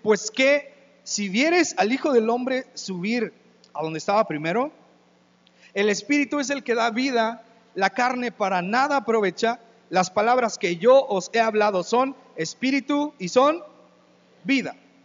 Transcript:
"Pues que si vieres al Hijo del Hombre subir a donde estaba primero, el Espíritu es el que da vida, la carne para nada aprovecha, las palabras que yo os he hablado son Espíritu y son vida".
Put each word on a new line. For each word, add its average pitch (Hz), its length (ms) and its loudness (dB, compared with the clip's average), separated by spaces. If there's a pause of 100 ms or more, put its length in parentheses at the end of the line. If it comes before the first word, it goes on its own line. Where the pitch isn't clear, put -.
"Pues 208 300 0
que - 720 0
si 202 240 -6
vieres 302 500 2
al 202 140 0
Hijo 285 200 0
del 226 160 4
Hombre 254 460 -2
subir 196 580 -4 (420)
a 147 100 -6
donde 160 160 -6
estaba 208 260 0
primero, 175 460 -2 (1000)
el 202 160 0
Espíritu 285 520 -2
es 254 100 -4
el 277 140 -4
que 233 100 -2
da 233 160 0
vida, 233 540 -2 (320)
la 190 140 0
carne 247 420 -2
para 190 280 -2
nada 254 360 0
aprovecha, 226 640 0 (280)
las 180 220 0
palabras 233 480 0
que 180 200 -2
yo 247 220 6
os 202 320 -4
he 226 60 0
hablado 214 460 0
son 262 320 0 (180)
Espíritu 285 840 -2
y 185 100 -6
son 294 340 2 (800)
vida". 208 320 0 (300)